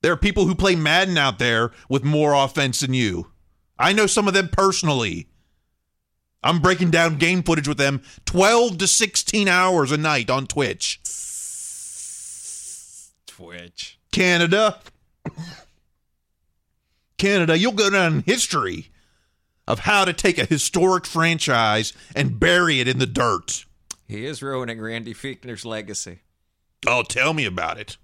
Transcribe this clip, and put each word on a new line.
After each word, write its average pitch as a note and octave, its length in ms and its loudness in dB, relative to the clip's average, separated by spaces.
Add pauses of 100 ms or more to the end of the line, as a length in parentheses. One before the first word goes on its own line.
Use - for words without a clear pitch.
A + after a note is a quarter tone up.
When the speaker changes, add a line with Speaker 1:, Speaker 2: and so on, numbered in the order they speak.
Speaker 1:
There D#3+ 100 4
are D#3+ 60 0
people G3 300 2
who F#3 80 2
play F#3 200 4
Madden E3+ 420 2
out C3+ 220 0
there A#2 320 2 (160)
with C3 160 0
more D3+ 300 2
offense C3+ 480 0
than B2+ 120 -2
you. G2+ 380 -2 (480)
I F#3+ 140 4
know G#3+ 120 4
some G#3 220 2
of F#3+ 60 0
them F#3+ 160 2
personally. C3+ 800 0 (1120)
I'm E3 160 2
breaking F3+ 320 2
down E3 260 2
game E3+ 240 2
footage D#3 280 0
with D3 80 -4
them C#3 240 0 (240)
twelve G#3 540 2
to F#3+ 80 0
sixteen G#3 600 0
hours F3+ 460 2
a D3+ 40 0
night D3+ 320 0
on C3 160 0
Twitch. - 540 -4 (2250)
Speaker 2:
Twitch. F2 720 -18 (140)
Speaker 1:
Canada. F#3 680 2 (2500)
Canada, F3+ 400 2
you'll G#3+ 140 2
go G3+ 180 2
down F3+ 260 2
in C#3+ 80 -2
history B2+ 680 -2 (800)
of - 100 0
how G3+ 240 4
to F#3 80 0
take F3+ 260 0
a - 80 0
historic F3+ 600 0
franchise B2 880 0 (200)
and B2+ 280 -2
bury E3+ 400 2
it B2 80 0
in B2+ 100 -2
the C3 60 2
dirt. A#2 600 -2 (400)
Speaker 2:
He G#2+ 200 -10
is C#3 180 -10
ruining B2+ 380 -8
Randy A2+ 320 -8
Fichtner's B2 500 -14
legacy. G#2 560 -10 (680)
Speaker 1:
Oh, A#2+ 180 0
tell C3 300 -2
me D3+ 120 -2
about F2+ 340 -4
it. - 240 -16